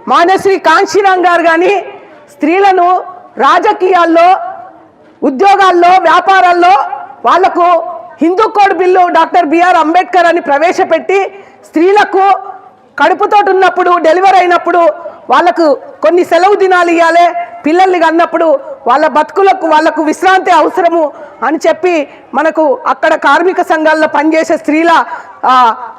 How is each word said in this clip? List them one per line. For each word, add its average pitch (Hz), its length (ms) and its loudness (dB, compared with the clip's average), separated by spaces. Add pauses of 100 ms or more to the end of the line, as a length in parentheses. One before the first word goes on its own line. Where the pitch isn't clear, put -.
మానేశ్రీ 359 500 0
కాంశీరాం 370 680 0
గారు 339 160 0
కానీ 339 420 0 (460)
స్త్రీలను 370 720 0 (360)
రాజకీయాల్లో, 349 1000 2 (880)
ఉద్యోగాల్లో, 359 640 2
వ్యాపారాల్లో 359 880 2 (500)
వాళ్లకు 339 580 0 (400)
హిందూ 370 260 0
కోడ్ 392 260 0
బిల్లు 359 320 2
డాక్టర్ 330 400 0
బిఆర్ 349 300 2
అంబేద్కర్ 339 500 0
అని 339 140 0
ప్రవేశపెట్టి, 339 1040 -2 (220)
స్త్రీలకు 381 720 0 (600)
కడుపుతోటి 381 520 0
ఉన్నప్పుడు, 359 480 0
డెలివరీ 370 400 2
అయినప్పుడు 349 500 0 (420)
వాళ్ళకు 320 480 2 (240)
కొన్ని 339 220 2
సెలవు 359 300 2
దినాలు 359 360 0
ఇయ్యాలి, 339 440 2 (320)
పిల్లల్ని 359 340 2
కన్నప్పుడు 320 600 0 (260)
వాళ్ళ 277 200 2
బతుకులకు, 320 600 0
వాళ్ళకు 311 360 0
విశ్రాంతి 370 480 0
అవసరము 339 600 0 (300)
అని 277 160 -4 (100)
చెప్పి, 320 400 -2 (260)
మనకు 311 520 -2
అక్కడ 285 280 -2
కార్మిక 311 460 0
సంఘాల్లో 311 480 0
పనిచేసే 311 480 -2
స్త్రీల, 311 480 0 (420)
ఆ, 247 300 2 (220)